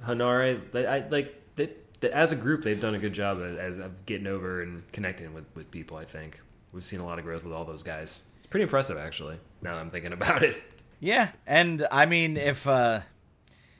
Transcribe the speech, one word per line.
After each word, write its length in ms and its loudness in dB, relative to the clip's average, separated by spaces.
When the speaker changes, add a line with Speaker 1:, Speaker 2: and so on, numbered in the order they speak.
Speaker 1:
Henare. 560 2
I, 220 2
I, 120 -4
like, 480 -4
they, 140 -2
they, 100 2
as 220 4
a 40 2
group, 280 0
they've 160 2
done 140 0
a 40 -2
good 160 -2
job 240 0
of, 180 -6
as, 220 -6
of 260 -12
getting 220 -4
over 360 -4
and 200 -10
connecting 400 -6
with, 120 -12
with 160 -14
people, 260 -12
I 80 -12
think. 360 -14
We've 120 -12
seen 160 -6
a 60 -8
lot 120 -6
of 60 -10
growth 200 -8
with 100 -10
all 100 -6
those 180 -10
guys. 540 -10
It's 100 -20
pretty 180 2
impressive, 340 0
actually, 400 -8
now 120 -6
that 60 -6
I'm 100 -10
thinking 220 -8
<laughs> 0 -
about 300 2
it. 200 2
Speaker 2:
Yeah, 300 2
and, 440 4
I 160 8
mean, 300 2
if, 300 0
uh, 340 4